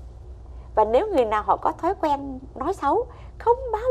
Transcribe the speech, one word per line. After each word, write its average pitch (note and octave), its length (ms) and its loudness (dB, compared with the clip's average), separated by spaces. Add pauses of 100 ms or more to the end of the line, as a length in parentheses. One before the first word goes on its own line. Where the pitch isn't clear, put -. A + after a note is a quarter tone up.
(760)
Và G#3+ 100 6
nếu C4 240 2
người C#4+ 160 4
nào G#3+ 180 0
họ F#3+ 140 2
có - 160 0
thói F4+ 280 0
quen C#4 380 0 (160)
nói D4 200 -2
xấu, E4 320 2 (320)
không A#4+ 200 4 (140)
bao A4+ 180 2